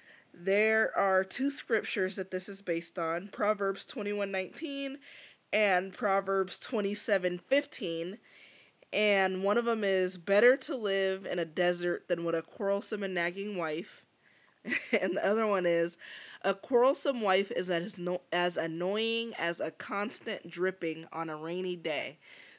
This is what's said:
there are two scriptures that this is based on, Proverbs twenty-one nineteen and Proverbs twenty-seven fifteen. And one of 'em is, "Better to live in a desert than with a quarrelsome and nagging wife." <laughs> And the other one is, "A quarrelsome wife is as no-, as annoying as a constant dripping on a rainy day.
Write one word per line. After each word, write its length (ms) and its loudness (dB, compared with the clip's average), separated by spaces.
there 640 2
are 280 4
two 260 0
scriptures 640 0
that 160 -6
this 160 -4
is 140 -8
based 360 -4
on, 300 -2
Proverbs 560 0
twenty-one 480 -4
nineteen 680 -6
and 420 2
Proverbs 640 0
twenty-seven 840 0
fifteen. 760 -2
And 500 4
one 140 4
of 120 0
'em 160 0
is, 320 2
"Better 400 6
to 180 -2
live 500 0
in 140 -2
a 60 0
desert 640 0
than 160 0
with 100 0
a 60 0
quarrelsome 640 -2
and 100 -4
nagging 440 -4
wife." 480 -6
<laughs> 260 -4
And 160 0
the 80 0
other 220 2
one 180 2
is, 320 2
"A 100 2
quarrelsome 680 2
wife 300 4
is 200 -2
as 280 -2
no-, 220 -2
as 240 2
annoying 800 -2
as 240 -2
a 100 -4
constant 800 -6
dripping 640 -4
on 160 -6
a 80 -6
rainy 400 -6
day. 400 -6